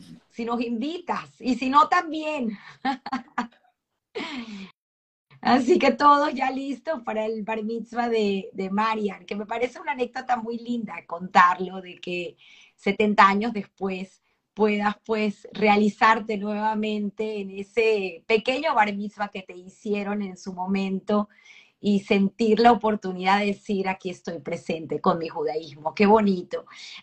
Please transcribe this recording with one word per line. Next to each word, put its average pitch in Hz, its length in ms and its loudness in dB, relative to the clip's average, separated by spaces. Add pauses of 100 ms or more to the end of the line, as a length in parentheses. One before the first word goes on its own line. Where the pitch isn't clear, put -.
(300)
si 233 160 -10
nos 233 160 -4
invitas, 240 800 -6
y 247 140 0
si 262 140 -2
no, 294 200 6
también". 311 680 -2 (260)
<laughs> 240 1900 -8 (680)
Así 254 360 4
que 269 140 4
todos 285 420 6
ya 262 180 -2
listos 269 520 -6
para 220 220 -2
el 220 180 -4
bar 220 200 -4
mitzvah 226 440 -4
de, 208 460 0
de 190 160 -6
Marian, 208 560 -2
que 208 100 -10
me 208 100 -8
parece 233 360 -4
una 311 100 -6
anécdota 254 460 -4
muy 233 200 -6
linda 220 480 -8
contarlo, 180 760 2
de 175 180 -18
que 175 380 -8 (380)
setenta 208 520 4
años 202 240 0
después 190 720 -8 (300)
puedas, 208 420 2 (100)
pues, 214 460 -2
realizarte 214 840 4
nuevamente 214 1040 -4
en 196 100 -10
ese 196 720 -2
pequeño 262 480 0
bar 208 220 2
mitzvah 208 320 -6
que 196 140 -12
te - 120 -20
hicieron 202 680 -6
en 185 160 -8
su 190 160 -12
momento 190 720 -2 (500)
y 202 220 2
sentir 214 600 2
la 233 100 8
oportunidad 202 680 0
de 208 80 0
decir, 196 420 -2
"Aquí 190 200 -8
estoy 175 300 -10
presente 160 640 -6
con 170 180 2
mi 165 80 -6
judaísmo". 160 680 -6
Qué 214 120 4
bonito. 196 600 4 (380)